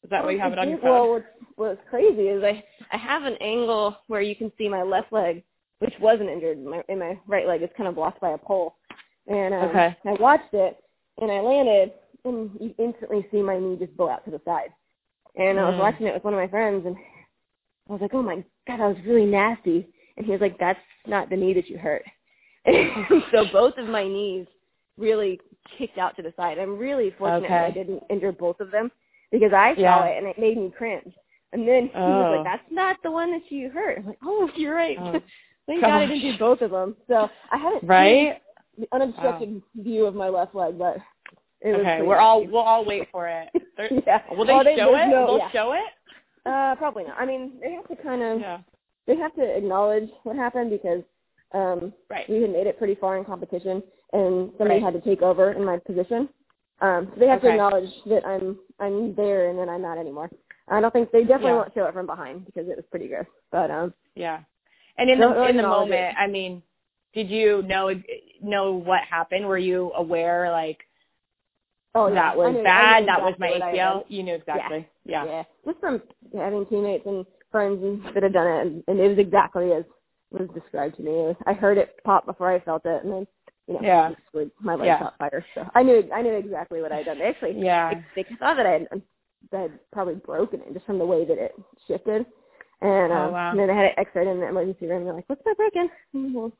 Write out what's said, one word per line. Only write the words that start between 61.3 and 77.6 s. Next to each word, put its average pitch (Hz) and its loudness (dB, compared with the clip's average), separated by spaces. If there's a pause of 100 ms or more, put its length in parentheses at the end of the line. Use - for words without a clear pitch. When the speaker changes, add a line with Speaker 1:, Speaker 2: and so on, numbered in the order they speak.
Speaker 1:
Yeah. 233 4
Speaker 2:
won't 196 -2
show 196 -2
it 170 -4
from 185 -8
behind 165 -12
because 180 -12
it - -8
was - -16
pretty - -10
gross. - -10 (240)
But, 165 -2
um, 170 -6 (200)
Speaker 1:
Yeah. 165 -10 (580)
And 254 2
in 262 6
Speaker 2:
they'll, 240 6
Speaker 1:
the, 233 0
Speaker 2:
they'll 247 4
Speaker 1:
in 247 4
the 226 4
Speaker 2:
acknowledge 208 2
it. 180 2
Speaker 1:
moment, 180 -2
I 202 2
mean, 185 -8 (500)
did 214 -6
you 208 2
know, 190 -2 (520)
know 196 -2
what 180 0
happened? 180 -4
Were 190 -2
you 180 -2
aware, 175 -2
like, 160 -4 (1160)
Speaker 2:
Oh, 214 4
yeah. 202 2
Speaker 1:
that 165 2
was 175 4
Speaker 2:
I 247 2
knew, 233 -2
Speaker 1:
bad, 208 8
Speaker 2:
I 220 8
knew 208 0
Speaker 1:
that 185 2
was 185 0
Speaker 2:
exactly 180 -4
Speaker 1:
my 175 0
Speaker 2:
what 180 -2
I 180 -4
had 175 -4
Speaker 1:
A 185 -2
C 185 0
L? 190 2
Speaker 2:
done. 202 -6
Speaker 1:
You 196 -10
knew 180 -6
Speaker 2:
Yeah. 170 -4
Speaker 1:
exactly. 156 -8 (160)
Yeah. 151 -6
Speaker 2:
Yeah. 160 -8 (220)
Just 320 -8
from 277 -4 (320)
having 196 -4
teammates 202 -2
and 190 -6 (260)
friends 202 -2